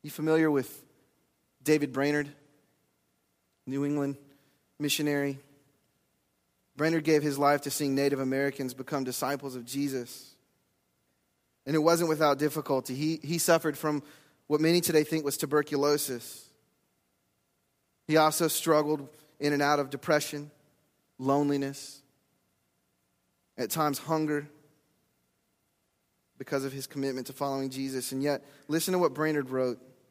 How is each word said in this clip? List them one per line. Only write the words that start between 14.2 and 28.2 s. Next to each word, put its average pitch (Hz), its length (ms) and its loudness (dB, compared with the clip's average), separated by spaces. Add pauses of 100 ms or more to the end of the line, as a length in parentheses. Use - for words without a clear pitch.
what 147 140 0
many 165 200 4
today 160 220 4
think 156 220 -2
was 139 120 -4
tuberculosis. 143 1120 -2 (1600)
He 151 100 2
also 156 300 4
struggled 151 600 2 (320)
in 147 120 0
and 143 80 0
out 143 200 4
of 135 100 -4
depression, 147 640 -2 (680)
loneliness, 139 840 -2 (1600)
at 120 120 -6
times 151 280 0
hunger, 151 500 -2 (1900)
because 135 260 -4
of 135 80 -6
his 135 140 -10
commitment 135 400 -6
to 139 60 -14
following 135 360 -4
Jesus. 131 440 -6
And 135 100 -4